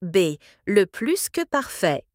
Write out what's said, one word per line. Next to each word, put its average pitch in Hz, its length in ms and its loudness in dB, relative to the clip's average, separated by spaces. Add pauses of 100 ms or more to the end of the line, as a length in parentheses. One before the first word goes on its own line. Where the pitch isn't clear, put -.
B. 170 340 2 (300)
Le 202 200 4
plus 302 420 -4
que 339 160 -4
parfait. 196 600 -2 (100)